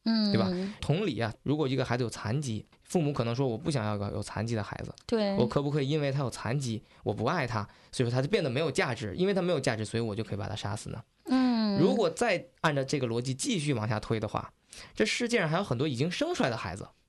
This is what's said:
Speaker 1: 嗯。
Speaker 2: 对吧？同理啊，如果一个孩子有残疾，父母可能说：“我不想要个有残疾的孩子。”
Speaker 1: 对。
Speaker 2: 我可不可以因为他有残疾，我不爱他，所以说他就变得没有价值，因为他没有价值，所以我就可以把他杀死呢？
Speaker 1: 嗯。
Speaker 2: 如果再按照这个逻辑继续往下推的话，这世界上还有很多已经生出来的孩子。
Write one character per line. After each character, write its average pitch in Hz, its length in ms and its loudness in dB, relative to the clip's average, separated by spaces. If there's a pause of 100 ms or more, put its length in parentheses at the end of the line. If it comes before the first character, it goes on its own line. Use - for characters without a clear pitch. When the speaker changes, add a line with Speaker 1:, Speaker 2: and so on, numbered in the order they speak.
Speaker 1:
嗯。 220 260 4
Speaker 2:
对 202 80 4
吧？ 190 100 4 (300)
同 185 260 0
理 113 140 -2
啊， 110 140 0 (100)
如 135 140 0
果 151 100 0
一 131 80 0
个 131 80 0
孩 120 140 0
子 123 80 2
有 110 40 -2
残 123 320 -4
疾， 117 240 -4 (200)
父 180 160 0
母 147 100 2
可 127 140 2
能 117 100 0
说 139 140 0
：“我 110 80 -2
不 165 120 -2
想 135 140 0
要 107 140 0
个 101 140 -2
有 104 120 -4
残 107 240 -4
疾 117 80 -2
的 107 80 -2
孩 - 220 -8
子。” - 100 -12 (100)
Speaker 1:
对。 208 300 0
Speaker 2:
我 220 100 4
可 185 160 0
不 143 80 0
可 147 120 0
以 135 80 0
因 156 100 2
为 143 100 0
他 135 100 -2
有 127 100 0
残 113 280 -2
疾， 117 240 -2 (220)
我 107 100 0
不 104 120 -2
爱 151 200 0
他， 113 220 -4 (240)
所 - 100 -4
以 117 80 2
说 - 0 -
他 127 120 2
就 139 80 0
变 208 120 2
得 147 80 0
没 123 120 0
有 156 100 0
价 156 240 0
值， 101 220 -6
因 185 100 4
为 202 60 2
他 190 80 2
没 175 100 2
有 156 80 2
价 127 160 2
值， 107 80 -2
所 113 160 -2
以 - 20 0
我 107 140 -2
就 110 80 -4
可 - 100 -6
以 101 40 -4
把 101 100 -6
他 101 80 -6
杀 104 180 -6
死 - 160 -8
呢？ - 140 -10 (220)
Speaker 1:
嗯。 247 520 2
Speaker 2:
如 190 160 6
果 185 160 4
再 196 360 2 (160)
按 156 120 4
照 139 80 2
这 135 160 0
个 127 80 0
逻 117 140 0
辑 131 140 -2
继 208 260 0
续 147 140 0
往 107 120 0
下 107 140 0
推 113 180 -2
的 110 80 -2
话， - 280 -4 (420)
这 214 100 2
世 233 220 -2
界 226 120 2
上 165 100 2
还 160 80 2
有 202 60 2
很 123 140 0
多 135 80 0
已 135 120 -2
经 151 120 2
生 311 240 0
出 - 100 0
来 143 60 2
的 113 60 -2
孩 92 220 -6
子。 - 100 -10 (220)